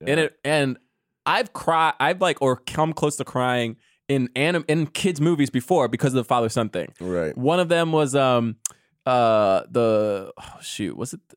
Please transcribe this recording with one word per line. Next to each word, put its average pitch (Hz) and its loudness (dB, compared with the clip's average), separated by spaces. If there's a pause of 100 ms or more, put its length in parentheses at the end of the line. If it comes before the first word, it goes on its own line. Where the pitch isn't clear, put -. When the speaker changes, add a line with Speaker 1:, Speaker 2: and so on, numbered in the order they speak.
Speaker 1:
and 147 0
Speaker 2:
Yeah. 160 2
Speaker 1:
it, - -10
and 139 0 (480)
I've 185 0
cried, 160 0
I've, 175 0
like, 175 0
or 131 2
come 156 -2
close 151 -2
to 131 -6
crying 123 -2 (320)
in 135 0
anim-, 160 0
in 156 0
kids' 175 -4
movies 151 2
before 135 0
because 123 0
of 131 0
the 123 0
father-son 117 0
thing. 87 -6 (100)
Speaker 3:
Right. 87 -4
Speaker 1:
One 147 0
of 175 0
them 170 0
was, 151 0
um, 123 2 (500)
uh, 110 4
the, 107 0
oh, - -20
shoot, 80 -8
was - -8
it - -20 (160)